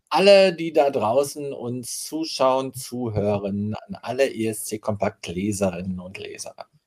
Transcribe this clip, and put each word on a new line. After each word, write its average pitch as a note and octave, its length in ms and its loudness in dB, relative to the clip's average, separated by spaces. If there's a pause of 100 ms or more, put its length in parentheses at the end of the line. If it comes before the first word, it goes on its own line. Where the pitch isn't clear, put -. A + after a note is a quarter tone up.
alle, F#3+ 460 8
die E3 180 -4
da D3 160 6
draußen C#3 640 0
uns B2 500 -8
zuschauen, C3+ 680 0
zuhören, G#2 1040 -2
an - 260 -14
alle B2+ 320 0
E A2 140 -2
S A2 180 -6
C G#2+ 140 -8
Kompakt-Leserinnen F#2+ 1200 -4
und F#2+ 180 -14
Leser. - 380 -14 (320)